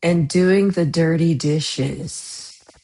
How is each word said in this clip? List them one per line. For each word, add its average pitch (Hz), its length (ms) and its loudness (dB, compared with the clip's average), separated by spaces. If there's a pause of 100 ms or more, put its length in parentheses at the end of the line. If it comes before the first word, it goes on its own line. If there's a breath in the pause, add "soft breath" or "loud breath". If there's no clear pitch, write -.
and 170 260 2
doing 190 420 4
the 175 140 0
dirty 165 500 2
dishes. - 1300 -6 (220)